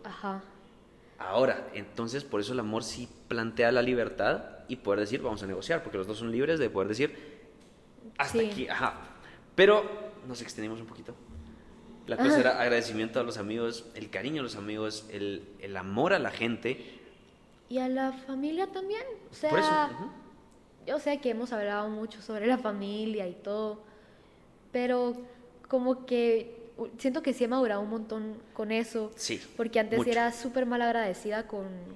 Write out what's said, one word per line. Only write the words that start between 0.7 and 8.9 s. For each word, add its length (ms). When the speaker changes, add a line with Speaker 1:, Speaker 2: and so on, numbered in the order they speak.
Speaker 2:
Ahora, 540
entonces, 500
por 160
eso 140
el 60
amor 240
sí 260
plantea 460
la 80
libertad 640
y 80
poder 240
decir, 200
"Vamos 220
a 40
negociar", 360
porque 140
los 100
dos 120
son 120
libres 280
de 100
poder 180
decir, 260
"Hasta 220
Speaker 1:
Sí. 120
Speaker 2:
aquí", 180
ajá. 320